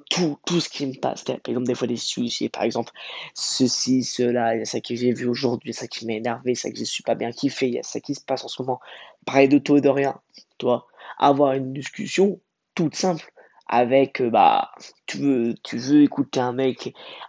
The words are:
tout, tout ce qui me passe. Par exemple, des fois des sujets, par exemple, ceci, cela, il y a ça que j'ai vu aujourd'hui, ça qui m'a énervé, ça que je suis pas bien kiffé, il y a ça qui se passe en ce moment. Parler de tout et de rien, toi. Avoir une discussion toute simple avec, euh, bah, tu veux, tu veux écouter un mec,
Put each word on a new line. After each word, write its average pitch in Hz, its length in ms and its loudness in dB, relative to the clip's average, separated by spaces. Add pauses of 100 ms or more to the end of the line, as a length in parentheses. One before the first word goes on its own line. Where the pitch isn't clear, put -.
tout, 156 380 0
tout 175 120 2
ce - 80 -4
qui - 200 -8
me 127 120 -8
passe. - 240 -4
Par 131 220 -4
exemple, 120 220 -2
des 123 80 0
fois 127 120 -4
des 120 80 -2
sujets, 117 540 -4
par - 140 -6
exemple, 117 280 -2 (440)
ceci, 127 680 0
cela, 120 520 0
il 113 40 -2
y - 40 -4
a - 20 -10
ça 117 160 -6
que 120 140 -8
j'ai 123 180 2
vu 123 140 -4
aujourd'hui, 120 460 -2
ça 123 140 -10
qui - 200 -12
m'a 113 60 -4
énervé, 120 420 -2
ça - 160 -6
que - 60 -12
je 117 60 -6
suis - 200 -8
pas 117 100 0
bien 117 180 -6
kiffé, 135 360 -2
il 120 80 -2
y 123 40 -4
a 123 40 -8
ça - 160 -8
qui 143 160 -8
se - 60 -16
passe - 220 -4
en 127 40 -12
ce - 140 -8
moment. 127 180 -4 (460)
Parler 135 220 6
de 139 120 6
tout 143 180 4
et 139 40 4
de 139 80 4
rien, 139 300 0 (380)
toi. 120 300 0 (320)
Avoir 139 340 4
une 131 180 -4
discussion 147 680 -2 (340)
toute 160 220 0
simple 180 360 -2 (360)
avec, 127 540 4
euh, 120 100 0
bah, 92 400 4 (340)
tu - 140 -8
veux, 123 340 2 (100)
tu - 140 -8
veux 143 240 6
écouter 139 380 2
un 123 120 0
mec, 127 420 -2 (360)